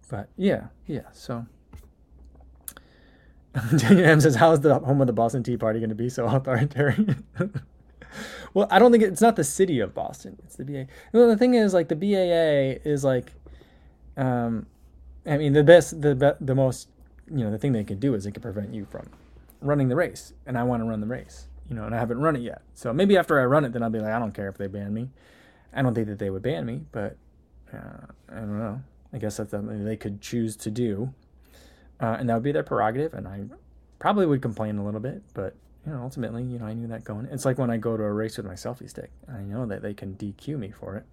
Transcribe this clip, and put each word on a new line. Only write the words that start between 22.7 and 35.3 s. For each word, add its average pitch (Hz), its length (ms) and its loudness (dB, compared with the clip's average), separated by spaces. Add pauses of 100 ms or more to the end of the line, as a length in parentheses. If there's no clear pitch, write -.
So 120 180 -6
maybe 196 240 4
after 160 240 4
I 127 60 4
run 143 180 4
it, 120 80 -4
then 120 100 -2
I'll 117 60 0
be 110 120 -2
like, 107 120 -4
"I 113 60 0
don't 110 160 -4
care 101 140 -6
if 95 100 -12
they 98 80 -6
ban 101 260 -8
me." 113 160 -6 (640)
I - 80 -4
don't 127 140 2
think 110 140 -2
that 104 100 -8
they 104 100 -4
would 95 140 -6
ban 139 240 -4
me, 117 260 -10
but, 107 240 -8 (560)
uh, - 340 -16 (220)
I - 120 -20
don't 104 180 -6
know. 113 240 -6 (320)
I - 40 -8
guess 104 200 -6
that's 107 120 -8
something 104 340 -8
they 107 120 -4
could 104 240 -10
choose 113 360 -4
to - 140 -8
do, 117 420 -4 (880)
uh, 113 180 -2
and 123 100 -4
that 117 60 2
would 117 80 0
be 143 100 -2
their 151 100 0
prerogative, 123 520 -2
and - 140 -12
I 98 160 -12 (540)
probably 190 280 2
would 143 140 2
complain 107 380 -4
a 101 60 -6
little 104 160 -6
bit, 143 220 -10 (120)